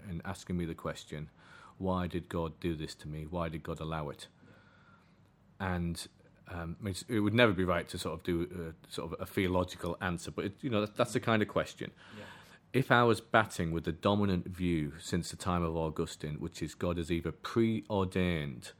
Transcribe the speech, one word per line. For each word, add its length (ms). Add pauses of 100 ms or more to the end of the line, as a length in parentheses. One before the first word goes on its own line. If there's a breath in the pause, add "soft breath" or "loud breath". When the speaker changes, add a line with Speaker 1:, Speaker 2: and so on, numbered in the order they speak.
Speaker 1:
and 160
asking 340
me 80
the 80
question, 540 (500 loud breath)
"Why 280
did 220
God 320
do 160
this 200
to 120
me? 200
Why 200
did 160
God 160
allow 300
it?" 180 (1300 soft breath)
And, 480 (420)
um, 320
I 40
mean, 80
it's, 160
it 120
would 140
never 180
be 120
right 240
to 100
sort 200
of 60
do 500 (140)
a, 40
sort 200
of 80
a 60
theological 760
answer, 300
but 160
it, 140
you 100
know, 120
that, 140
that's 160
the 80
kind 220
of 60
question. 420 (260 loud breath)
Speaker 2:
Yeah. 80 (480 loud breath)
Speaker 1:
If 180
I 120
was 180
batting 520
with 120
the 80
dominant 540
view 520
since 320
the 60
time 260
of 140
Augustine, 640
which 220
is 120
God 220
has 160
either 200
preordained 1500